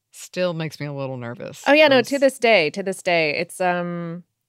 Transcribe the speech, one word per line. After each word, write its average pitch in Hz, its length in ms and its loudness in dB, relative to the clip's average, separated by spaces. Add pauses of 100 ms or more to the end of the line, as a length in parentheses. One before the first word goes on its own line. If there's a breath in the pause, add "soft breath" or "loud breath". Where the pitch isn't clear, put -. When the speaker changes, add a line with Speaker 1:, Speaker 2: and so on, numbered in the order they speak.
(100)
Speaker 1:
still 180 440 -6
makes 160 260 -8
me 147 60 -6
a 147 60 -10
little 135 240 -8
nervous. - 500 -12
Speaker 2:
Oh, 269 60 4
yeah, 302 160 6
no, 269 80 6
Speaker 1:
Those 240 120 2
Speaker 2:
to 277 100 -4
this 269 200 2
day, 196 320 4
to 196 120 -8
this 185 200 -6
day, 165 340 2
it's, - 240 -8
um, 175 640 -4 (240)